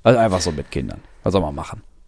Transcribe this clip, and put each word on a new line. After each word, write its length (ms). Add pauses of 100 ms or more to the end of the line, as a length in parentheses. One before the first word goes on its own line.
Also 160
einfach 220
so 100
mit 180
Kindern. 320 (220)
Was 100
soll 80
man 140
machen? 260 (260)